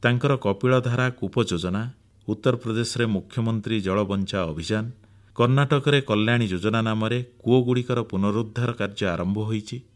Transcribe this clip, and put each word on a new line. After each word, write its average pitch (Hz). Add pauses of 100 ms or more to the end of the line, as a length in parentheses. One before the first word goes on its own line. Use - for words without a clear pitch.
ତାଙ୍କର 123
କପିଳଧାରା 127
କୂପ 110
ଯୋଜନା, 90 (440)
ଉତ୍ତରପ୍ରଦେଶରେ 117
ମୁଖ୍ୟମନ୍ତ୍ରୀ 113
ଜଳ 92
ବଞ୍ଚାଅ 98
ଅଭିଯାନ, 82 (500)
କର୍ଣ୍ଣାଟକରେ 139
କଲ୍ୟାଣୀ 110
ଯୋଜନା 98
ନାମରେ 110 (200)
କୂଅଗୁଡ଼ିକର 123
ପୁନରୁଦ୍ଧାର 107
କାର୍ଯ୍ୟ 101
ଆରମ୍ଭ 90
ହୋଇଛି। 107 (180)